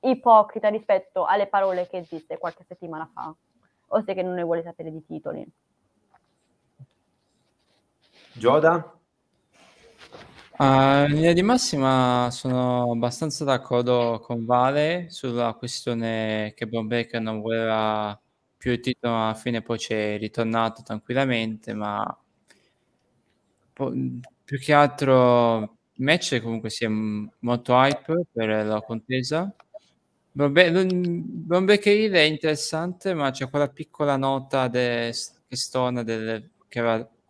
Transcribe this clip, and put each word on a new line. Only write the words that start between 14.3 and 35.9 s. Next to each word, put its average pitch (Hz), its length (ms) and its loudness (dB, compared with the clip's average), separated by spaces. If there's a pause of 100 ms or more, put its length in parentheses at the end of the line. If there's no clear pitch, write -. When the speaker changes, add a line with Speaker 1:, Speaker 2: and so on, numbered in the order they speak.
Speaker 3:
Vale 143 680 0
sulla 120 440 -4
questione 110 1000 -6
che 117 120 -8
Bron 110 200 -6
Breakker 117 340 -4
non 110 200 -6
voleva 110 800 -2 (380)
più 127 160 -4
il 120 80 -2
titolo, 120 340 -4
ma 113 120 0
alla 110 80 -2
fine 113 280 -6
poi 113 160 -6
c'è 107 400 -4
ritornato 113 640 -4
tranquillamente, 113 920 -4
ma 104 420 -6 (1600)
po-, 131 200 -6 (520)
più 139 140 -8
che 147 140 0
altro 127 880 4 (340)
il 131 100 -6
match 143 360 0
comunque 113 300 -6
si - 140 -6
è 110 40 0
m-, 107 400 -4 (120)
molto 120 340 -2
hype 143 480 2 (100)
per 110 340 0
la 107 160 -2
contesa. 131 680 -4 (800)
Bron 143 220 0
Bre-, 170 180 6
non, 185 240 4
Bron 175 680 -2
Breakker 202 320 4
Hill 214 160 0
è 175 80 4
interessante, 160 920 -2
ma 143 160 0
c'è 131 200 -8
quella 147 180 0
piccola 143 480 -2
nota 135 520 0
de-, 120 440 -2
s-, - 360 -12
che 120 80 -10
stona 123 480 -2